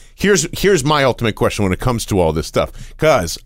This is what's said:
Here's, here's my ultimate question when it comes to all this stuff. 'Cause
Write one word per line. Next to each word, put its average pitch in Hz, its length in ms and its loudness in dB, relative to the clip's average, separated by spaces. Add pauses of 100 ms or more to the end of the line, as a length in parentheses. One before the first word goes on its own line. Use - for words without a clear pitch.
(160)
Here's, 185 300 2 (140)
here's 185 240 2
my 147 220 2
ultimate 113 300 0
question 107 280 0
when 95 80 2
it - 80 -2
comes 120 280 -2
to 104 120 0
all 80 140 2
this 78 140 -4
stuff. - 500 -4
'Cause 131 480 2